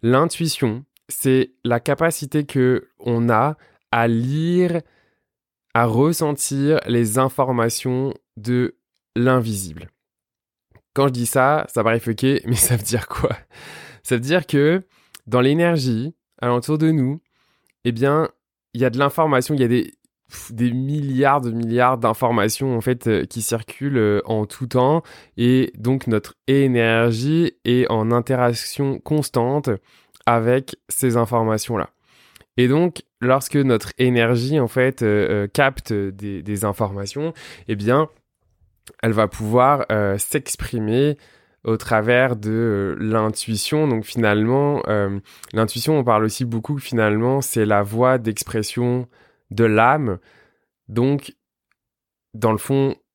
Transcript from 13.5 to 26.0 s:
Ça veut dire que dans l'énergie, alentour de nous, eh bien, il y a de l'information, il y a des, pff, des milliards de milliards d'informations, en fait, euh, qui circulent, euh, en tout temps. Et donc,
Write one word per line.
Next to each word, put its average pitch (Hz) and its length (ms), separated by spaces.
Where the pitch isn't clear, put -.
Ça - 120
veut 117 60
dire 151 240
que 156 380
dans 123 160
l'énergie, 143 720
alentour 123 380
de 160 140
nous, 143 280
eh 120 60
bien, 139 380
il 117 60
y 131 40
a 127 60
de 120 80
l'information, 143 560
il 135 60
y 123 40
a - 20
des, 117 280
pff, - 240
des 120 180
milliards 139 680
de 120 100
milliards 120 460
d'informations, 117 800
en 113 60
fait, 127 260
euh, 101 180
qui 113 160
circulent, 127 560
euh, 104 280
en 107 200
tout 123 220
temps. 131 360
Et 127 400
donc, 123 300